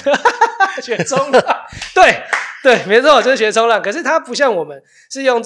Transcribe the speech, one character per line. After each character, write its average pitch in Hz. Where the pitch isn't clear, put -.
<laughs> 466
学 233
冲 277
浪， 254
对， 320
对， 226
没 214
错， 269
就 240
是 269
学 214
冲 226
浪。 226
可 180
是 302
他 311
不 247
像 247
我 170
们 143
是 269
用， 247